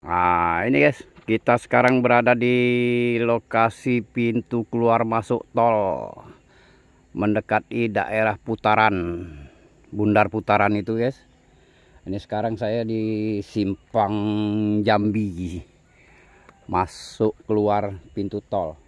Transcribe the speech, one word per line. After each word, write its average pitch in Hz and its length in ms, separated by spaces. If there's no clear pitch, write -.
Nah, 87 560
ini 139 240
guys, 147 160
kita 113 320
sekarang 123 400
berada 120 400
di 120 800
lokasi 117 880
pintu 117 640
keluar 117 320
masuk 113 480
tol, 101 640
mendekati 110 800
daerah 107 480
putaran, 101 880
bundar 104 400
putaran 104 480
itu, 107 160
guys. 120 240
Ini 95 160
sekarang 110 320
saya 110 320
di 110 560
Simpang 101 720
Jambi, 101 720
masuk - 720
keluar 104 560
pintu 101 320
tol. 82 420